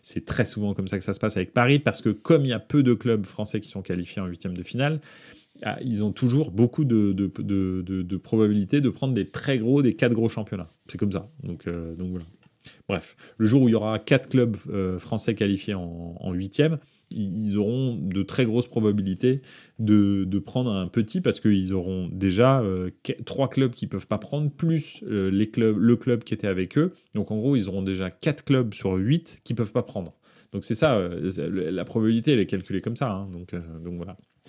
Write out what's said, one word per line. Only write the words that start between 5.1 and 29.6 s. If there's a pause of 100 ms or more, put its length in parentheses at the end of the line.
ah,
ils
ont
toujours
beaucoup
de,
de, (100)
de,
de,
de
probabilités
de
prendre
des
très
gros,
des
quatre
gros
championnats. (180)
C'est
comme
ça. (100)
Donc,
euh,
donc
voilà. (600)
Bref, (220)
le
jour
où
il
y
aura
quatre
clubs, (140)
euh,
français
qualifiés
en,
en
huitième, (320)
i-,
ils
auront
de
très
grosses
probabilités (360)
de,
de
prendre
un
petit,
parce
qu'ils
auront
déjà,
euh, (140)
qu-,
trois
clubs
qu'ils
peuvent
pas
prendre,
plus,
euh,
les
clubs,
le
club
qui
était
avec
eux. (200)
Donc
en
gros,
ils
auront
déjà
quatre
clubs
sur
huit
qui
peuvent